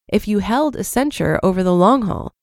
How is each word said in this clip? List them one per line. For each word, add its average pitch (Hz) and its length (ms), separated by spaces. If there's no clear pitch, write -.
If - 180
you 208 140
held 247 340
Accenture 240 680
over 185 180
the 180 240
long 240 160
haul, - 300